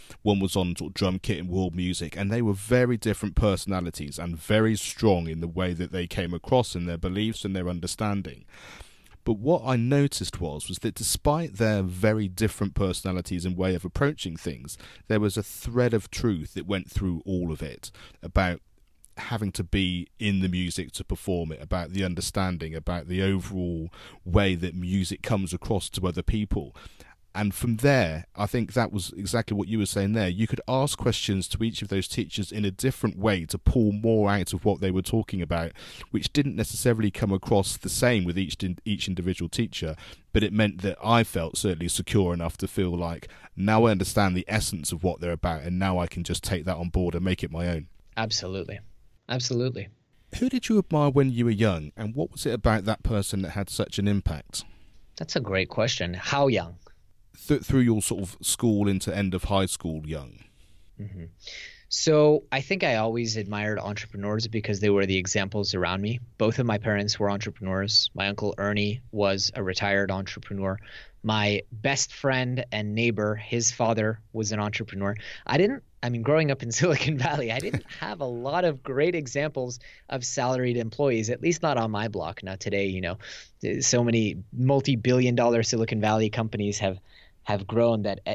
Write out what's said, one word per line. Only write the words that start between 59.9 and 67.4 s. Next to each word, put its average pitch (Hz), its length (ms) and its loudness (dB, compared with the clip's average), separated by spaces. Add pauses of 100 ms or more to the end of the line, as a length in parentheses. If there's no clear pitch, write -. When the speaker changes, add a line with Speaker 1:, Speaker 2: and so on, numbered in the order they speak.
Speaker 1:
young. 69 340 -10 (600)
Speaker 2:
Mm-hmm. 92 240 -12 (640)
So 151 640 6
I 135 80 0
think 185 240 -2
I 131 120 4
always 113 400 0
admired 104 420 -2
entrepreneurs 104 680 -4
because 107 340 -2
they 104 100 6
were 98 160 6
the 95 100 2
examples 95 580 0
around 90 280 0
me. 120 180 -2 (160)
Both 110 220 2
of 123 80 2
my 107 100 2
parents 104 420 0
were 101 120 2
entrepreneurs. 98 840 0